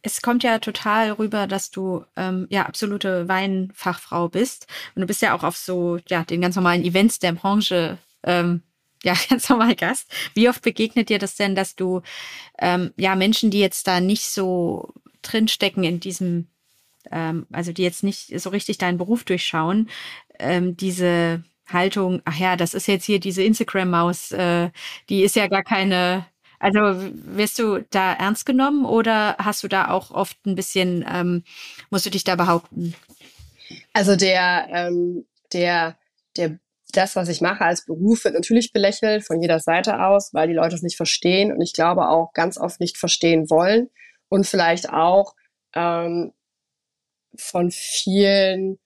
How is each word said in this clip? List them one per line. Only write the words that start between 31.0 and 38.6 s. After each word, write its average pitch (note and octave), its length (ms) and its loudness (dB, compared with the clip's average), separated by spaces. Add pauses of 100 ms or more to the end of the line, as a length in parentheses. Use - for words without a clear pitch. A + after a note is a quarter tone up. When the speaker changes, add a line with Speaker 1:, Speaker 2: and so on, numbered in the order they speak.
Speaker 1:
ähm, F3 360 -2 (460)
musst G3 160 -2
du G3 40 -6
dich F#3+ 140 -4
da F#3 120 0
behaupten? E3+ 580 -2 (960)
Speaker 2:
Also G3+ 240 4
der, F3+ 540 2
ähm, F3 560 -2 (260)
der, F3 440 0 (400)
der, E3+ 220 -2 (340)
das, F#3+ 240 2
was F3+ 120 -2
ich E3+ 120 -4
mache F#3+ 240 0
als F3 200 0
Beruf, F#3+ 400 0
wird F3 100 0
natürlich A3+ 380 2